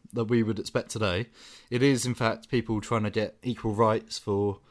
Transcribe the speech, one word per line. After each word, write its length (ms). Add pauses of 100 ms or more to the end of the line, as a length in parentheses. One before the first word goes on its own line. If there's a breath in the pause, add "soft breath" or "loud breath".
(120)
that 140
we 160
would 160
expect 320
today. 360 (440 loud breath)
It 120
is, 220
in 100
fact, 360
people 320
trying 220
to 60
get 320
equal 320
rights 440
for 420 (100)